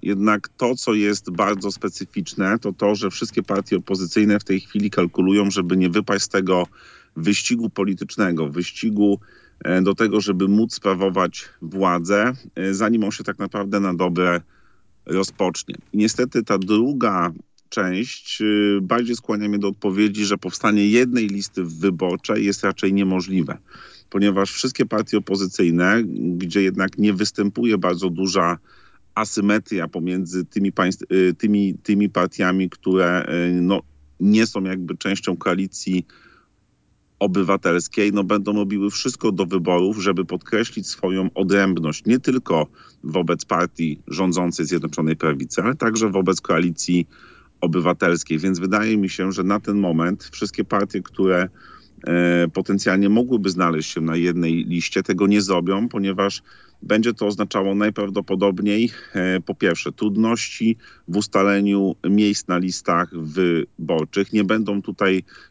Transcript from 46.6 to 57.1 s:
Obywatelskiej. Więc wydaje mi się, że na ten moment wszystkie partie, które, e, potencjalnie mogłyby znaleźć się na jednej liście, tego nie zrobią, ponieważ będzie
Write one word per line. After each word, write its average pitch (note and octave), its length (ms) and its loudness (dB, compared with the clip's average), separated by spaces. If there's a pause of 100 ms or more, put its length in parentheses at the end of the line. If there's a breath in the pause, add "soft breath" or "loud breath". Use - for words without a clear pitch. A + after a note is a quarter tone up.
Obywatelskiej. E2+ 800 0
Więc F#2 200 -2
wydaje G#2+ 380 -2
mi G2 120 0
się, F#2+ 240 -4
że F#2 120 -4
na G2+ 160 0
ten G#2 180 -2
moment F2 540 0
wszystkie - 320 -4
partie, G2+ 380 -2
które, F#2 460 0 (580 loud breath)
e, F2 420 2
potencjalnie G2 600 0
mogłyby A2+ 420 2
znaleźć E2+ 420 -2
się E2+ 80 -4
na E2 160 0
jednej E2+ 480 0
liście, F2 380 -2
tego G2 240 0
nie G#2 160 4
zrobią, F#2+ 460 0
ponieważ G2 540 -2 (400 soft breath)
będzie A2 320 2